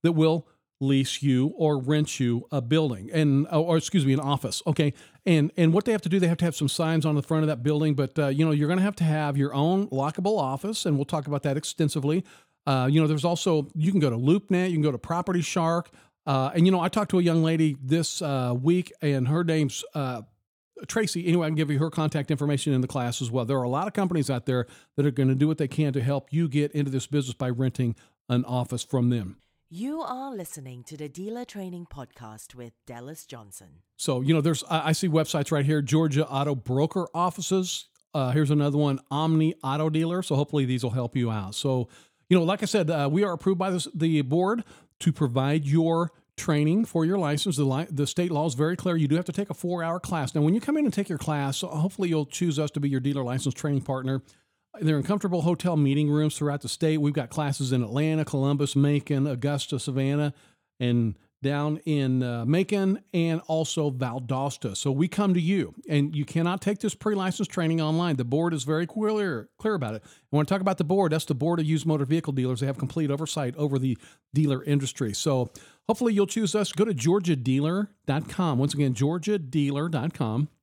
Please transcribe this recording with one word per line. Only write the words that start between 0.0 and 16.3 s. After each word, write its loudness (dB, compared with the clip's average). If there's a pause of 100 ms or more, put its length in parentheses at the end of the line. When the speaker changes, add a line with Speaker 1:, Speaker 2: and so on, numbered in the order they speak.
Speaker 1:
that 4
will 2 (320)
lease 2
you 4 (100)
or 2
rent 0
you 0
a -2
building, 0
and, 4
or, 2
excuse 2
me, 4
an 2
office, -4
okay? 2 (320)
And, 4
and 4
what 2
they 0
have 0
to -2
do, 2
they 4
have 2
to 0
have 0
some -2
signs 0
on 2
the 0
front 0
of 2
that -2
building, 2
but, -2
uh, 2
you 2
know, 2
you're 2
gonna 2
have 0
to 0
have 0
your 0
own 2
lockable 0
office, -4
and 2
we'll 0
talk -4
about -4
that 0
extensively. -2 (440)
Uh, 2
you 6
know, 4
there's 0
also, 0
you 0
can 4
go 4
to -2
LoopNet, 2
you 0
can 2
go 2
to -4
Property -2
Shark, 0 (380)
uh, 0